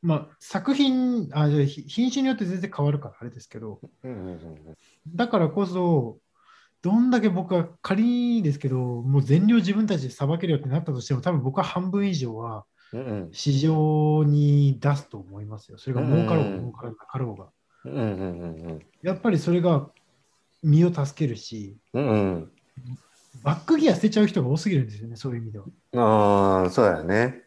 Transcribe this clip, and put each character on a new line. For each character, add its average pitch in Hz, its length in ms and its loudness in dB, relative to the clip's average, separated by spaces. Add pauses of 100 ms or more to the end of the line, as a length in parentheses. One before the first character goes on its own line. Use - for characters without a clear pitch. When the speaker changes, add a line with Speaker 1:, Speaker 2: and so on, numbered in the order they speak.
Speaker 1:
ま 160 260 0
あ、 - 80 -20
作 196 360 -2
品、 254 580 0
あ、 151 160 2
じ 147 80 2
ゃ 147 60 2
あ、 - 20 4
ひ-、 139 240 -4
品 247 220 0
種 269 120 -2
に 262 60 0
よ 262 60 0
っ - 20 -10
て 208 80 -4
全 180 160 -4
然 196 140 -6
変 143 100 -2
わ 147 80 2
る 147 60 -2
か 139 100 -10
ら - 120 -18
あ 117 40 -16
れ 120 60 -10
で 123 100 -20
す - 80 -20
け - 100 -16
ど、 107 220 -14 (220)
Speaker 2:
う 131 60 -14
ん 127 40 -12
う - 20 -10
ん 107 40 -12
う 92 80 -12
ん - 20 -10
う 90 60 -10
ん。 85 40 -16 (680)
Speaker 1:
だ 175 220 -4
か 226 100 0
ら 165 100 2
こ 202 160 -2
そ、 175 540 0 (640)
ど 180 180 0
ん 254 100 4
だ 247 120 2
け 214 80 4
僕 180 240 -2
は 170 120 2 (140)
仮 196 240 0
に 240 380 0
で 151 100 2
す 139 60 -4
け 139 100 -4
ど、 127 80 -2
も 127 440 0
う - 20 2
全 151 240 4
量 233 100 6
自 196 160 2
分 214 140 0
た 196 120 0
ち 135 40 -4
で 131 80 -8
さ - 160 -4
ば 165 120 0
け 180 80 -4
る 170 60 2
よ 139 60 2
っ - 40 -6
て 131 60 -6
な 135 100 0
っ 170 60 -4
た 151 80 -6
と 123 80 -6
し 113 60 -12
て 143 80 0
も、 120 80 -2
多 180 100 0
分 147 100 0
僕 135 140 -2
は - 80 0
半 185 260 -4
分 202 160 0
以 190 80 -2
上 123 220 -4
は 113 300 -10 (260)
Speaker 2:
う 113 60 -8
ん - 20 -8
う 127 140 -8 (100)
ん。 85 80 -14
Speaker 1:
市 139 260 -2
場 156 680 2
に 147 540 4
出 143 160 0
す 139 140 -8
と 107 100 -16
思 98 220 -16
い 104 60 -12
ま 107 120 -14
す - 140 -20
よ。 110 60 -20
そ - 100 -12
れ 127 80 -2
が 127 60 0
儲 156 260 2
か 170 60 2
ろ 156 80 4
う - 20 2
が 101 60 -4
Speaker 2:
う - 0 -
ん - 20 -6
う - 0 -
ん - 20 -6
う - 20 -6
ん。 92 40 -6
Speaker 1:
儲 120 120 -8
か - 120 -18
ら 120 60 -10
な 117 60 -16
か - 220 -12
ろ 131 80 -4
う 107 100 -8
が。 95 120 -20 (380)
Speaker 2:
う - 20 -12
ん 131 40 -12
う 143 60 -6
ん - 0 -
う 123 60 -2
ん 87 680 -6
う - 40 -8
ん。 78 60 -14 (220)
Speaker 1:
や 185 120 -2
っ 185 60 -12
ぱ 233 100 0
り 175 80 2
そ 170 120 -2
れ 175 100 2
が 160 280 2 (760)
身 156 220 6
を 175 80 4
助 147 340 -4
け - 20 0
る 113 80 -6
し、 104 400 -14 (160)
Speaker 2:
う 123 80 -2
ん 143 80 0
う 110 80 4
ん。 95 340 0 (920)
Speaker 1:
バ 147 140 0
ッ - 40 -12
ク 311 180 2
ギ 294 120 6
ア - 40 6
捨 - 80 -4
て 214 80 4
ち 214 100 2
ゃ - 20 6
う 208 40 6
人 175 160 0
が 127 60 0
多 143 80 2
す 202 140 -2
ぎ 175 60 2
る 131 60 2
ん 117 40 -2
で 107 60 -12
す 104 100 -14
よ 117 60 -12
ね、 117 80 -12
そ 131 140 -8
う - 40 -6
い 117 40 -6
う 117 40 -8
意 113 40 -10
味 107 60 -12
で 107 60 -12
は。 98 80 -16 (300)
Speaker 2:
あ 101 680 4
あ、 90 40 0
そ 120 120 2
う - 40 6
だ 87 120 2
よ 78 60 -8
ね。 113 420 0